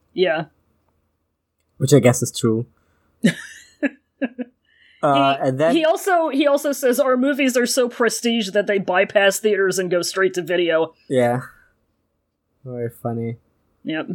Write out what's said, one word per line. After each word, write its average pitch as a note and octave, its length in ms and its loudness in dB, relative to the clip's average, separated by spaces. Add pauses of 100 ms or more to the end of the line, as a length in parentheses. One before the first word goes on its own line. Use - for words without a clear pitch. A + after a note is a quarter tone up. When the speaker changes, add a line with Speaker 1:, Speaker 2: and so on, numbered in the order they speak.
(140)
Speaker 1:
Yeah. E3 320 -2 (1300)
Speaker 2:
Which C#3+ 160 0
I C#3 60 8
guess A#2+ 220 4
is - 160 -6
true. A#2 280 -2 (580)
Speaker 1:
<laughs> F#3 80 2 (1700)
Speaker 2:
Uh, C#3 400 2
Speaker 1:
He, C#3+ 60 0
Speaker 2:
and C3 100 -2
then D#3+ 160 2
Speaker 1:
he D#4+ 100 2
also, E4+ 440 0
he C4+ 180 0
also C#4+ 240 0
says, B3 280 0
"Our C4 160 2
movies C4 400 0
are A#3+ 120 0
so B3 200 0
prestige A#3 640 -2
that G3+ 140 0
they G3+ 140 0
bypass G3 600 2
theaters G3 380 0
and F#3 140 -2
go F3 100 0
straight F#3 320 -2
to F3+ 80 -4
video." E3 540 0 (120)
Speaker 2:
Yeah. B2 340 0 (1200)
Very A#2+ 260 -8
funny. A#2 480 -6 (460)
Speaker 1:
Yep. D#3 320 -8